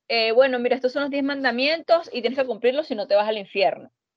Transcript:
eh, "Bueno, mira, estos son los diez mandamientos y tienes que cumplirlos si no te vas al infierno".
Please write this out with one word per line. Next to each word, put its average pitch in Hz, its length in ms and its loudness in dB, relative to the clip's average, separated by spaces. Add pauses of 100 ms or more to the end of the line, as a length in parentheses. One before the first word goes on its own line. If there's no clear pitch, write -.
eh, 226 240 0
"Bueno, 254 280 4
mira, 240 160 0
estos 254 160 -2
son 285 100 -2
los 285 80 -4
diez 277 140 -2
mandamientos 277 880 0
y 240 80 -6
tienes 269 180 -6
que 269 80 0
cumplirlos 254 400 0
si 269 80 -6
no 202 140 -6
te 196 80 2
vas 208 120 2
al 220 100 -2
infierno". 190 520 -2 (260)